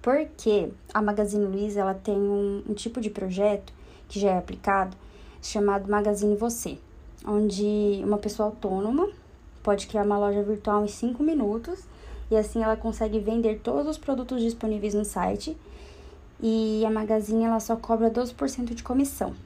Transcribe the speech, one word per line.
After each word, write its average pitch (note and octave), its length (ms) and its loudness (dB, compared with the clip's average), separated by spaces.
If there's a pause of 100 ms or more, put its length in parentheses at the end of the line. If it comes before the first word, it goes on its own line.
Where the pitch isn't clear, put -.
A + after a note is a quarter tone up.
Porque A#3+ 680 2 (220)
a G#3+ 80 0
Magazine G#3 460 2
Luiza, G3+ 360 -2
ela F#3+ 120 2
tem G3+ 240 -2
um, G3+ 500 0
um G#3+ 60 -2
tipo A#3 260 -6
de G#3+ 120 -2
projeto G3+ 600 0 (360)
que G3+ 120 -6
já G3 120 4
é F3+ 80 2
aplicado, F#3+ 580 0 (420)
chamado G3 480 0
Magazine G#3 480 2
Você, A#3 440 -4 (440)
onde G#3 800 2
uma G#3 140 2
pessoa G#3 320 0
autônoma G#3+ 580 0 (540)
pode G3+ 240 2
criar G#3 180 0
uma G3+ 140 4
loja G3+ 240 2
virtual G#3 420 2
em G#3 40 0
cinco A#3+ 340 -4
minutos D4 640 0 (480)
e A3 40 4
assim G#3+ 280 2
ela A3 120 2
consegue A3 440 -2
vender A3 400 0
todos C#4 280 -2
os D4+ 120 -4
produtos B3+ 420 -2
disponíveis G#3+ 540 -2
no G#3 100 2
site G3+ 500 -2 (840)
e A3 440 2
a G#3+ 40 2
Magazine, G#3+ 540 2
ela A3+ 160 4
só A3+ 160 -2
cobra A3+ 340 2
doze A#3+ 240 0
por C#4 160 -2
cento A#3+ 240 -4
de A#3 80 -8
comissão. C4+ 520 0 (120)